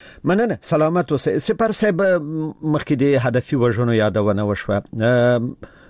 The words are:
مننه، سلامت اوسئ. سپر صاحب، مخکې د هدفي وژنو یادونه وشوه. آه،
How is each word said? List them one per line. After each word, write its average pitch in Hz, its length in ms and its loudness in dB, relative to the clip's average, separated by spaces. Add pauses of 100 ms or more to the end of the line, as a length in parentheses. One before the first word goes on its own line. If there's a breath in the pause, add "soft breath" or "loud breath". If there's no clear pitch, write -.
(240 loud breath)
مننه، 190 380 0
سلامت 156 500 0
اوسئ. 143 260 0
سپر 220 320 -2
صاحب، 202 320 0 (720)
مخکې 147 200 -2
د 131 80 0 (240)
هدفي 123 300 -2
وژنو 120 360 2
یادونه 104 520 2
وشوه. 101 380 -2 (200)
آه، 120 480 2 (400 loud breath)